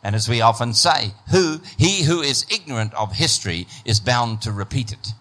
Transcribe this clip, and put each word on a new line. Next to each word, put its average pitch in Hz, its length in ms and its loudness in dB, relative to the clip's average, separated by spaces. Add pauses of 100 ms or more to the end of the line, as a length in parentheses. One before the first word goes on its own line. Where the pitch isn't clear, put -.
And 104 120 -2
as 110 140 0
we 117 120 2
often 117 320 4
say, 123 400 2 (180)
who, 165 280 4 (180)
he 180 260 4
who 165 180 2
is 143 300 0
ignorant 135 420 -4
of 95 200 -4
history 101 540 -2 (160)
is 110 160 2
bound 117 420 0
to 110 100 -6
repeat 104 400 -6
it. - 180 -12 (120)